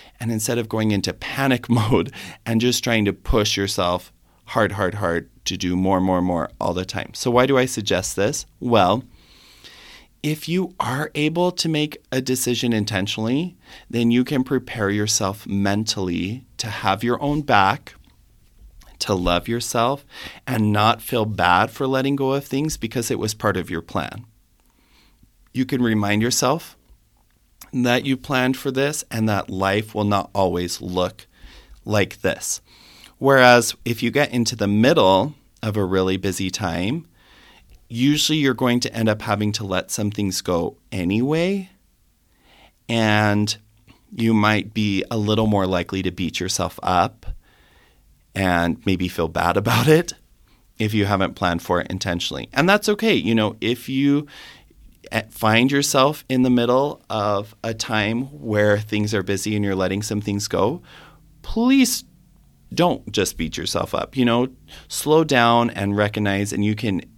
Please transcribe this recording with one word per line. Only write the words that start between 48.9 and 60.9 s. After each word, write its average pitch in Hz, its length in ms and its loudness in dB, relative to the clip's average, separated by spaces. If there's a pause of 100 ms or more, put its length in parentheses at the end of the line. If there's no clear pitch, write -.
feel 85 200 -2
bad 85 300 0
<laughs> - 0 -
about 117 300 2
it 160 260 4 (640)
if 107 140 -2
you 104 120 2
haven't 98 300 0
planned 87 260 -2
for 90 180 0
it - 100 -4
intentionally. 87 640 -6
And 147 140 2
that's 208 220 2
okay. 208 240 0
You 110 220 2
know, 110 260 0
if 120 260 -4
you, 143 400 0 (840)
eh, 110 180 -4
find 113 420 2
yourself 143 560 0
in 131 140 0
the 127 80 4
middle 123 600 2
of 104 540 -2
a 113 100 -6
time 110 580 -2
where 104 480 2
things 107 340 -2
are 101 100 0
busy 98 320 -2
and 104 80 0
you're 98 120 0
letting 95 260 0
some 104 200 -4
things 101 260 -4
go, 107 340 0 (640)